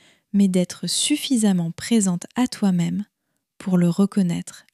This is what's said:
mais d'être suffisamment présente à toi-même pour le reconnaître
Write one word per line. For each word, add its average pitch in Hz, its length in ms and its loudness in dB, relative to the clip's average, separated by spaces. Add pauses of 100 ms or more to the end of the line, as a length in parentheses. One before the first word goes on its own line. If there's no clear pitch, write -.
(320)
mais 202 140 4
d'être 180 400 -2
suffisamment 202 880 0
présente 196 540 -2 (100)
à 247 100 0
toi-même 180 580 0 (540)
pour 185 200 0
le 175 100 4
reconnaître 180 840 -2